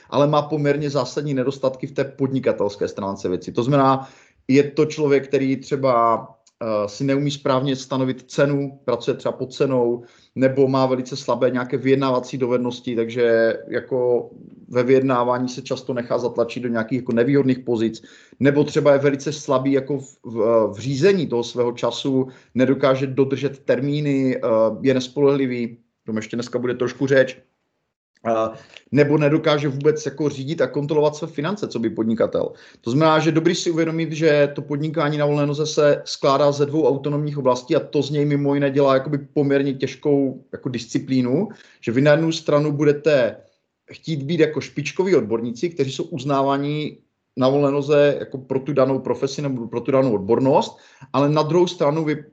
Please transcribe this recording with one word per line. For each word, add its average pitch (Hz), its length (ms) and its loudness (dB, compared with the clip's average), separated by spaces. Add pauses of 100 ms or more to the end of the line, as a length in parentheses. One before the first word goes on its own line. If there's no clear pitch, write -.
ale 143 180 4
má 151 140 2
poměrně 147 480 -2
zásadní 147 440 -4
nedostatky 131 540 -2
v - 40 -16
té 139 120 -2
podnikatelské 127 840 -2
stránce 98 420 -6
věci. 90 220 -4
To 123 120 -2
znamená, 135 460 2 (380)
je 139 160 6
to 147 220 0
člověk, 143 420 0
který 135 300 0
třeba, 123 680 2 (360)
eh, 107 260 -2
si - 140 -8
neumí 139 280 0
správně 135 440 -2
stanovit 131 520 -4
cenu, 143 580 -2
pracuje 120 320 -2
třeba 123 140 -4
pod 123 220 -10
cenou, 123 500 0 (320)
nebo 131 320 4
má 131 180 2
velice 127 300 -2
slabé 123 340 0
nějaké 127 280 -2
vyjednávací 131 600 0
dovednosti, 123 580 -2
takže 113 640 2 (100)
jako 123 600 -2 (380)
ve 123 160 0
vyjednávání 127 680 2
se 135 120 -10
často 131 320 -6
nechá 120 240 -2
zatlačit 120 460 -2
do 123 60 -4
nějakých 113 300 -2
jako 123 120 -6
nevýhodných 131 480 2
pozic, 113 440 -2 (360)
nebo 143 240 2
třeba 147 300 2
je 139 60 4
velice 139 340 -2
slabý 139 380 -2
jako 135 280 -2
v, - 240 -18
v, 113 500 2
v 104 60 -12
řízení 139 480 0
toho 120 160 -2
svého 120 280 -2
času, 131 560 -2 (280)
nedokáže 131 520 2
dodržet 135 520 -2
termíny, 135 800 0
eh, - 20 -8 (420)
je 135 120 2
nespolehlivý, 127 840 0
o - 280 -20
tom 110 100 -6
ještě 107 200 -6
dneska 120 240 -6
bude 123 140 -2
trošku 123 340 -2
řeč, 131 300 4 (920)
eh, 113 300 -2 (340)
nebo 143 260 4
nedokáže 151 500 2
vůbec 147 380 -2
jako 143 240 -4
řídit 139 320 -6
a - 60 2
kontrolovat 147 480 -2
své 160 120 -8
finance, 156 400 -6
co 117 120 -8
by 117 100 -2
podnikatel. 110 640 -2 (300)
To 117 100 -4
znamená, 156 280 4
že 156 120 2
dobrý 160 240 2
si - 160 -2
uvědomit, 160 400 -2
že 147 440 2
to 147 60 -6
podnikání 151 560 -2
na 147 80 0
volné 147 200 0
noze 147 200 -2
se 147 400 2
skládá 143 460 2
ze 143 140 0
dvou 147 220 0
autonomních 147 500 -2
oblastí 127 380 0
a 139 40 2
to 147 240 0
z - 60 -6
něj 147 160 0
mimo 143 300 0
jiné 143 160 0
dělá 139 220 4
jakoby 139 240 0
poměrně 139 560 0
těžkou 135 720 -2 (100)
jako 135 160 -8
disciplínu, 131 800 -2 (320)
že 117 100 -2
vy 123 100 2
na 147 100 6
jednu 160 200 4
stranu 151 400 0
budete 143 640 2 (560)
chtít 151 320 -6
být 160 160 -2
jako 147 220 2
špičkoví 180 540 -2
odborníci, 117 540 -2
kteří 135 220 -4
jsou 156 120 -6
uznávaní 139 960 -2 (400)
na 131 120 2
volné 139 220 2
noze 143 480 4
jako - 180 -10
pro - 220 -6
tu - 140 -6
danou 131 260 2
profesi 139 420 -4
nebo 127 260 -4
pro 117 140 -6
tu 139 100 -4
danou 135 220 2
odbornost, 127 640 2 (360)
ale 143 160 2
na 151 140 2
druhou 170 240 2
stranu 156 360 0
vy 147 300 -4